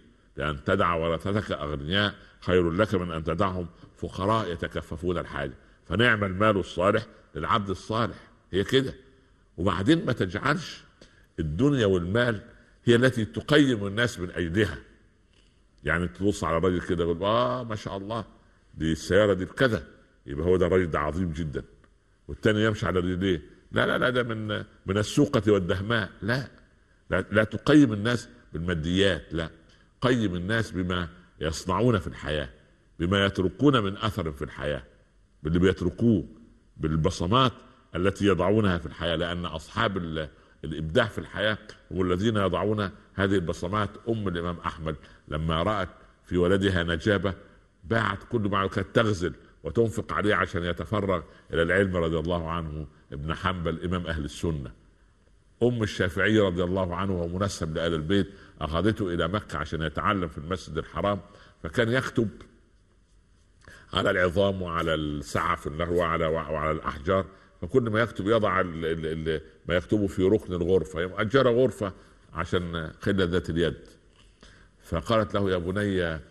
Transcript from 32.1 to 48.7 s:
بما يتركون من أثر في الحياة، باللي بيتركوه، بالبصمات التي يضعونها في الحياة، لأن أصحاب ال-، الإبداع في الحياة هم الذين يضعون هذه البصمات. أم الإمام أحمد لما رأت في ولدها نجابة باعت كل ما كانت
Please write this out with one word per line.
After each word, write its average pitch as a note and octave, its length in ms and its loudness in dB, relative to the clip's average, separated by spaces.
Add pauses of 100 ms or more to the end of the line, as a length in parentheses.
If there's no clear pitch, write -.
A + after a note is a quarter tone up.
بما G2 260 4
يتركون G#2 580 2
من G2 140 -4
أثر G2 340 -4
في C#2+ 100 -10
الحياة، C#2 420 -6 (600)
باللي E2 160 2
بيتركوه، F#2 680 2 (520)
بالبصمات F2 760 2 (440)
التي F#2+ 300 0
يضعونها F#2+ 520 4
في D2+ 80 -6
الحياة، E2 300 -4
لأن F2 300 -4
أصحاب G2 520 -4
ال-، D#2 320 -6 (340)
الإبداع D#2 420 0
في G#2 120 -8
الحياة F#2+ 400 -2 (340)
هم F2 100 -2
الذين F#2 360 2
يضعون G2 520 0 (240)
هذه G2 220 2
البصمات. F#2 540 0 (200)
أم A2 180 -2
الإمام E2+ 300 -4
أحمد D#2+ 380 -6 (320)
لما D#2+ 360 0
رأت G2 260 -2 (360)
في F2+ 120 -2
ولدها F#2 460 4
نجابة F#2 500 0 (500)
باعت G#2 360 0 (100)
كل A#2+ 120 0
ما G2 260 0
كانت F#2+ 260 -2